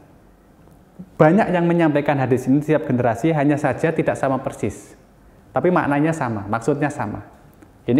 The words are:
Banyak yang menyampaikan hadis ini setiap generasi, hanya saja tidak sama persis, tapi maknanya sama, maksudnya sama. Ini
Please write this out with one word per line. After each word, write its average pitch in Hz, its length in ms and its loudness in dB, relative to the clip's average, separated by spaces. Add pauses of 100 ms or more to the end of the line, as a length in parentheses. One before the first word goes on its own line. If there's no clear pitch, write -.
(1200)
Banyak 170 320 4
yang 170 160 0
menyampaikan 151 480 2
hadis 127 320 0
ini 143 160 2
setiap 151 240 0
generasi, 123 480 0
hanya 147 240 2
saja 147 320 0
tidak 151 240 -2
sama 131 240 -2
persis, - 560 -10 (560)
tapi 131 220 -2
maknanya 147 420 0
sama, 110 320 -6
maksudnya 139 400 -2
sama. 104 380 -8 (580)
Ini 123 160 2